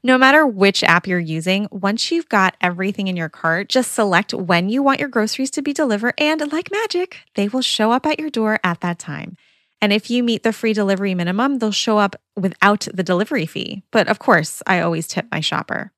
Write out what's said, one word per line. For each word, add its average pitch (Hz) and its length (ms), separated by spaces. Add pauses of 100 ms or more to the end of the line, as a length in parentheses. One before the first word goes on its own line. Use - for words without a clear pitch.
No 254 140
matter 277 300
which 196 360
app 170 220
you're 180 140
using, 170 500
once 196 400
you've 330 180
got 190 320
everything 190 480
in 180 80
your 165 140
cart, 170 400
just 254 220
select 190 420
when 180 340
you 247 140
want 269 180
your 285 100
groceries 247 420
to 302 100
be 285 120
delivered, 240 440
and 302 340
like 330 200
magic, 403 480 (160)
they 202 120
will 254 140
show 226 300
up 262 160
at 302 120
your 311 120
door 220 320
at 175 180
that 175 160
time. - 400 (420)
And 208 140
if 214 160
you 240 140
meet 233 180
the 226 120
free 220 200
delivery 196 400
minimum, 202 460
they'll 220 120
show 214 280
up 202 160 (200)
without 202 560
the 185 120
delivery 185 420
fee. - 460
But 220 160
of 208 100
course, - 480
I 180 140
always 165 280
tip 226 240
my 160 80
shopper. - 580